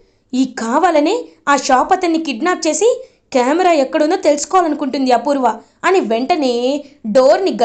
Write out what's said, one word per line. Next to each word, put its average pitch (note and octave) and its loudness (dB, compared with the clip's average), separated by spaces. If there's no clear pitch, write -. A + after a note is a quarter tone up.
ఈ B3+ 0
కావాలనే D#4+ 0
ఆ C#4+ 2
షాప్ C#4 0
అతన్ని E4+ -2
కిడ్నాప్ D#4+ -4
చేసి G#4 0
కెమెరా D4+ 2
ఎక్కడుందో D#4 0
తెలుసుకోవాలనుకుంటుంది D4 0
అపూర్వ" A#3+ 0
అని F#4 2
వెంటనే B3+ -2
డోర్ని C#4+ 2